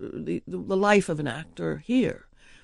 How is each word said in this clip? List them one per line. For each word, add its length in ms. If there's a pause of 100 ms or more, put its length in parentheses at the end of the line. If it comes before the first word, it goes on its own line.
uh, 100
the, 340
the, 120
the 180
life 340
of 100
an 80
actor 500
here, 480 (380)